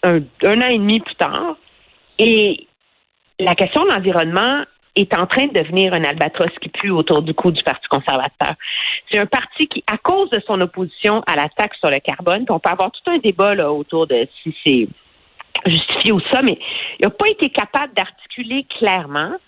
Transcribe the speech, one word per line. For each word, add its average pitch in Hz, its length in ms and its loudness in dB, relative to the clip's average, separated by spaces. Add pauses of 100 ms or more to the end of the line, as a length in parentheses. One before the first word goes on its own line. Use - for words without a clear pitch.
un, 175 160 4 (240)
un 208 180 4
an 254 80 0
et 240 80 2
demi 208 220 2
plus - 160 -14
tard 180 400 -4 (640)
et 214 480 2 (720)
la 185 160 0
question 294 300 0
de 403 40 4
l'environnement 190 720 0 (320)
est 202 220 2
en 175 80 0
train 262 220 0
de 277 60 -6
devenir 180 400 0
un 165 100 0
albatros 156 480 -2 (100)
qui - 80 -10
pue - 220 -4
autour 160 320 2
du 160 100 -4
cou - 180 0
du 156 120 -2
Parti - 260 -4
conservateur. 143 640 -2 (580)
C'est 214 60 0
un 208 80 2
parti - 420 -2
qui, - 240 -8
à 214 60 -4
cause 381 320 0
de 214 160 0
son 196 160 0
opposition 190 640 -2
à 170 100 0
la 147 140 0
taxe - 300 -4
sur 165 100 0
le 139 100 2
carbone, 175 460 -2
puis 226 80 0
on 165 60 0
peut 175 120 0
avoir 185 200 0
tout - 200 -6
un 349 60 2
débat, 202 380 2
là, 156 160 0
autour 151 340 0
de 127 220 2 (160)
si 160 120 -6 (100)
c'est 123 220 4 (760)
justifié 180 460 0
ou 202 80 4 (120)
ça, 254 100 4
mais 247 180 2 (400)
il - 60 2
n'a 202 40 4
pas 415 180 0
été 415 220 0
capable 269 460 -2
d'articuler 247 680 -6 (120)
clairement 170 560 0 (140)